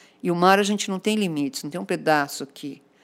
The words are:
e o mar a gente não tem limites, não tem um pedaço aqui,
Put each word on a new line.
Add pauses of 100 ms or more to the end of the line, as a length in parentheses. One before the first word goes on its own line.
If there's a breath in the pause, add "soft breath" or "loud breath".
(220 soft breath)
e
o
mar
a
gente
não
tem
limites,
não
tem
um
pedaço
aqui, (240 soft breath)